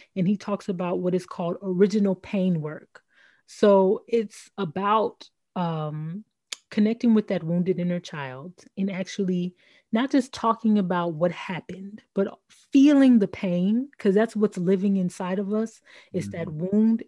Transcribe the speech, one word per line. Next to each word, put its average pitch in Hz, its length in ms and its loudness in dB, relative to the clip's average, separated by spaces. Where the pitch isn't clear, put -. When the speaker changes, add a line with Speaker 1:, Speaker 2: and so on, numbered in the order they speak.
Speaker 1:
and 185 120 0
he 208 80 2
talks - 320 -8
about 180 320 -4
what 180 140 -2
is 180 120 -4
called 180 360 -6
original 196 540 2
pain 185 460 -2
work. - 400 -14
So 196 640 4
it's - 500 -4
about, 202 680 -2
um, 160 680 -6
connecting 226 440 2
with 214 140 2
that 180 160 -4
wounded 175 360 -2
inner 175 200 -4
child 143 640 -14
and 196 120 -4
actually 185 640 -4
not 247 180 -2
just 262 220 0
talking 220 460 0
about 175 360 -2
what 170 180 0
happened, 190 680 -12
but 196 240 -2
feeling 269 680 6
the 196 100 2
pain, 202 720 -2
'cause 196 160 2
that's 220 220 2
what's 202 200 0
living 190 400 2
inside 185 440 -4
of 196 120 -4
us, 220 280 -4
is - 160 -4
that 165 200 -8
Speaker 2:
Mm-hmm. 151 40 -10
Speaker 1:
wound, 208 560 0